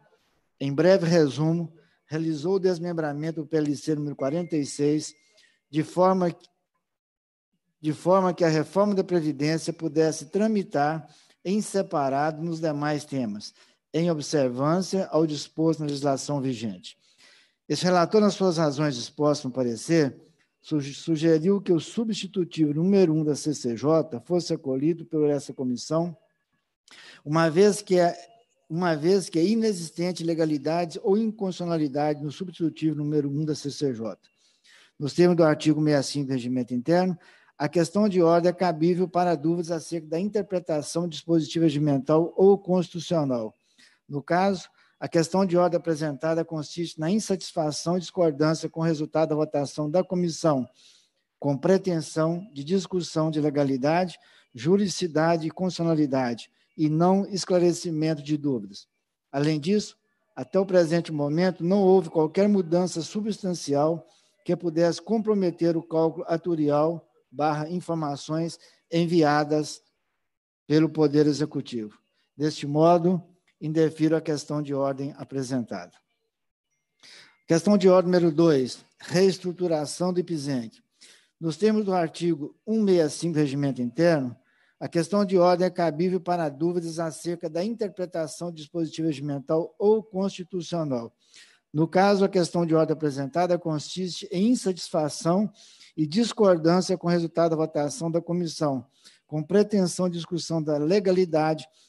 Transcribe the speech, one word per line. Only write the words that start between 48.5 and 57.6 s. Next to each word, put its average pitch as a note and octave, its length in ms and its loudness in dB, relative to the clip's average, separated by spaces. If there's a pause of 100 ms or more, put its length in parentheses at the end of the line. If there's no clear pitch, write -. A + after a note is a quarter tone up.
com E3 100 -10
o D#3+ 40 -2
resultado D#3 460 0
da D#3 40 0
votação D3+ 560 -4
da F3+ 120 2
comissão, E3 640 0 (720)
com C#3+ 200 -2
pretensão F3 920 0
de C#3 120 -10
discussão E3 640 -2
de D#3 100 -2
legalidade, D3 800 0 (360)
juridicidade E3 920 0
e D#3 40 -4
constitucionalidade, D3+ 1000 -2 (240)
e D#3 140 0
não F3+ 380 4
esclarecimento E3 960 0